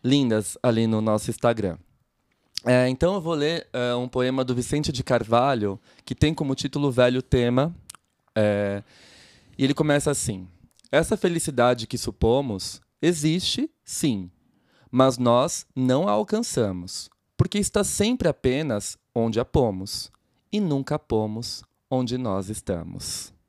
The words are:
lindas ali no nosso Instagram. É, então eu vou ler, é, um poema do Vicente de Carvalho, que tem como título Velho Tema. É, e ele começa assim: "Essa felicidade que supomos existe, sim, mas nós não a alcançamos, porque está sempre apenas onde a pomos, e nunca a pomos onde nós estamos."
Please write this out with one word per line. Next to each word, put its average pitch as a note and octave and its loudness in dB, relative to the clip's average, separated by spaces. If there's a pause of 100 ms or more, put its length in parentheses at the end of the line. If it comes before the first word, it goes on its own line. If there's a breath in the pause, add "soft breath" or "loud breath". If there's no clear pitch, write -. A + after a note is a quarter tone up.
lindas B2+ 2
ali A2+ 2
no A2 2
nosso A2 0
Instagram. A2 -2 (880)
É, B2+ 4
então E3+ 0
eu G3 -4
vou E3 -4
ler, D3+ -2
é, B2 -2
um B2 -4
poema B2+ 0
do B2 -2
Vicente D3 -2
de B2 -6
Carvalho, A#2 0 (240 soft breath)
que B2 -8
tem D#3 4
como C#3 -2
título C#3+ -2
Velho B2+ 4
Tema. B2+ 2 (580)
É, G2+ 2 (760 soft breath)
e C3+ 2
ele C#3 2
começa D3+ 2
assim: F#2+ -4 (460)
"Essa D#3+ 2
felicidade B2+ 0
que B2 -6
supomos A#2 -2 (220)
existe, E3 0 (160)
sim, G2+ -2 (600 soft breath)
mas B2+ 4
nós B2 2 (100)
não C3 2
a G#3 2
alcançamos, A2+ -2 (260)
porque - 2
está G3+ 0
sempre G3+ 0
apenas C3 -2 (180)
onde A2+ 0
a B2 0
pomos, G2+ -2 (400)
e G#3 -2
nunca D3 0
a D3+ -4
pomos A2 -4 (280)
onde B2+ 0
nós G2 -4
estamos." F2 -8 (180)